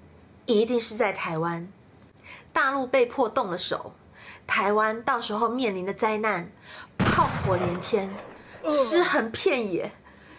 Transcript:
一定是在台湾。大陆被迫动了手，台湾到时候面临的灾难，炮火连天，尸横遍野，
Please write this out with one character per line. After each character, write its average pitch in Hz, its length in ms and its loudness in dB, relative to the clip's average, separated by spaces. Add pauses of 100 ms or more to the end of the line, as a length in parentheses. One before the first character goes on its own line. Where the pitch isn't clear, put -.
(460)
一 226 200 4
定 233 140 0
是 220 160 -4
在 214 160 0
台 175 260 -6
湾。 170 340 -4 (800)
大 285 200 2
陆 269 140 0
被 254 200 4
迫 233 220 0
动 220 220 -2
了 170 80 -4
手， - 360 -6 (520)
台 208 280 2
湾 220 300 2
到 254 160 0
时 220 140 -6
候 220 160 2
面 233 260 0
临 180 100 -6
的 196 80 -2
灾 220 240 0
难， 202 340 -2 (460)
炮 - 300 4 (180)
火 190 100 2
连 175 260 -2
天， 196 320 -2 (500)
尸 302 380 4
横 233 300 2
遍 240 400 0
野， - 200 -4 (480)